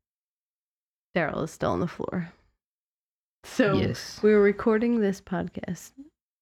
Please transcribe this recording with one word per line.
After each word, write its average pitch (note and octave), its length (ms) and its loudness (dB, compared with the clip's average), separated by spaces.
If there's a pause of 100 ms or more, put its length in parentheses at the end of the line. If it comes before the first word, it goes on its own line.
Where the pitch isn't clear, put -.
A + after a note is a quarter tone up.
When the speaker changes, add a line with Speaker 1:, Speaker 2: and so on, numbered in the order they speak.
(1160)
Speaker 1:
Daryl E3 280 -2
is D#3+ 80 -6
still - 200 -2
on F2 100 -2
the F3 60 -2
floor. - 440 -8 (1120)
So G#3+ 300 2
Speaker 2:
Yes. - 500 -2
Speaker 1:
we're G#3+ 180 6
recording A3 580 2
this G3 220 0
podcast - 720 -8 (500)